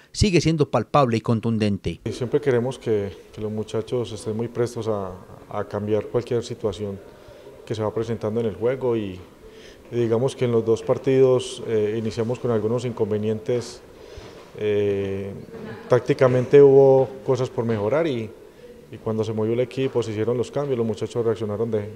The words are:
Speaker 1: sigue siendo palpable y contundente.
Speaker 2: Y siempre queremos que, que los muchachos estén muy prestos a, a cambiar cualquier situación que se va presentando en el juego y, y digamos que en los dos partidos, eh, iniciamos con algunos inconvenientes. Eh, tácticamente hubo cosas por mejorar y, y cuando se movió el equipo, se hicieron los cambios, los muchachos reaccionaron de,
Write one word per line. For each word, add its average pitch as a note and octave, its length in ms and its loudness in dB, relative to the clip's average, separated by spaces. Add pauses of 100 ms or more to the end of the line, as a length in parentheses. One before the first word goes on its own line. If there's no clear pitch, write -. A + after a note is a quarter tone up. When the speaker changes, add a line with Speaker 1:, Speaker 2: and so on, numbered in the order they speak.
(140)
Speaker 1:
sigue F#3 260 2
siendo D#3 320 2
palpable A#2+ 460 2
y A2 40 0
contundente. G#2+ 840 -2
Speaker 2:
Y A2+ 80 -4
siempre B2+ 260 -2
queremos B2+ 400 0
que, G2+ 320 -2 (220)
que G#2+ 80 -12
los G#2+ 100 -6
muchachos A2 600 -4
estén G#2+ 240 -8
muy A#2 100 -4
prestos A#2 400 -4
a, G2+ 240 -4 (380)
a G#2 160 -6
cambiar G#2 400 -2
cualquier A#2 380 -2
situación G2+ 540 -6 (680)
que A#2+ 100 -6
se G#2+ 80 -4
va G#2 100 -2
presentando A2 460 -4
en A2+ 60 -2
el G2 100 -4
juego B2 400 -2
y, G2 240 -6 (720)
y A#2 40 -10
digamos A#2+ 420 0
que B2+ 80 0
en A#2+ 80 2
los A2+ 120 2
dos A2 180 2
partidos, C3 840 2
eh, G#2+ 320 0
iniciamos A2+ 400 -4
con A#2+ 120 -2
algunos A2+ 340 0
inconvenientes. A2 960 -2 (800)
Eh, G2 680 0 (560)
tácticamente B2+ 720 6
hubo C3+ 460 8 (180)
cosas B2+ 240 0
por A#2 160 -4
mejorar A2+ 420 0
y, A#2 220 -4 (640)
y A2+ 60 -16
cuando A2 260 -2
se G#2+ 80 -2
movió A2 220 0
el A#2+ 80 2
equipo, B2+ 420 -2
se A2 80 -4
hicieron A2 260 0
los A2+ 140 -2
cambios, C#3+ 260 -2
los A#2 80 0
muchachos A2+ 400 -4
reaccionaron A2 460 -2
de, G#2 240 -4